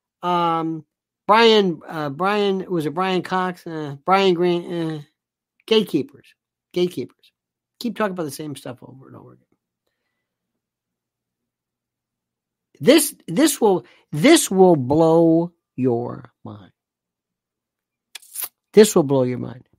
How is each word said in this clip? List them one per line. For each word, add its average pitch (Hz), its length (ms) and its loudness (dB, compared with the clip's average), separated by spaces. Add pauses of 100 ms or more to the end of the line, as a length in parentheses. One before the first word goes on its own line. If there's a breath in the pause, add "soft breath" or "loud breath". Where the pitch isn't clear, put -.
(220)
Um, 165 640 -4 (400)
Brian, 214 600 4
uh, 156 220 -8
Brian, 190 640 -4
was 165 160 -4
it 143 80 -6
Brian 185 260 -2
Cox? 185 460 -6
Uh, 151 300 -10 (100)
Brian 190 260 2
Greene, 175 400 -2
uh, 160 300 -6 (640)
gatekeepers, - 680 -4 (380)
gatekeepers. 175 600 -8 (480)
Keep 233 160 -8
talking 208 160 -4
about 180 120 -8
the 143 60 -10
same 151 260 -14
stuff 123 260 -16
over 131 260 -20
and 120 80 -20
over 127 180 -20
again. 127 100 -20 (3250)
This, 247 340 4 (120)
this 269 340 -2
will, 190 240 0 (260 soft breath)
this 240 400 2
will 185 240 6
blow 165 800 2 (240)
your 123 560 -4 (120)
mind. 107 280 -18 (2000)
This 214 240 6
will 170 60 4
blow 135 220 0
your 123 140 -6
mind. 123 300 -14 (100)